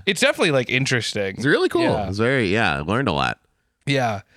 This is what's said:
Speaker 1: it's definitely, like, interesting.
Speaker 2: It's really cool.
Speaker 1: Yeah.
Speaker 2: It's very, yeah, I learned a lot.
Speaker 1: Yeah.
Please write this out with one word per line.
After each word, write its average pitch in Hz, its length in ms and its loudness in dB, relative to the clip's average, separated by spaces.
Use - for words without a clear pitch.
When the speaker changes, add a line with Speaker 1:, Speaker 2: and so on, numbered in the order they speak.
Speaker 1:
it's - 160 0
definitely, 254 300 2
like, 131 180 2
interesting. 113 680 -2
Speaker 2:
It's 113 100 -4
really 262 240 2
cool. 349 120 0
Speaker 1:
Yeah. 110 260 0
Speaker 2:
It's 98 120 -4
very, 120 340 2
yeah, 101 240 2
I - 20 -4
learned 104 300 0
a 85 40 0
lot. 65 260 -2
Speaker 1:
Yeah. 123 360 -2